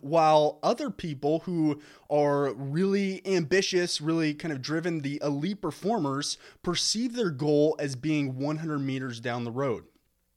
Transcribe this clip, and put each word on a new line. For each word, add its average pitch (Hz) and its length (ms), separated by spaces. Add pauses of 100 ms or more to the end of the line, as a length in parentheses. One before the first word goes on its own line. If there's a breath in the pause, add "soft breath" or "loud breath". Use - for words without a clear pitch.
while 156 640
other 240 260
people 156 500
who 156 420 (280 loud breath)
are 143 440
really 190 720
ambitious, 180 720
really 156 340
kind 151 200
of 131 80
driven, 165 400
the 139 200
elite 151 400
performers, 147 760 (260 loud breath)
perceive 226 520
their 226 140
goal 147 500
as 143 180
being 139 420
one 151 180
hundred 156 220
meters 131 400
down 120 240
the 120 80
road. 120 320 (540)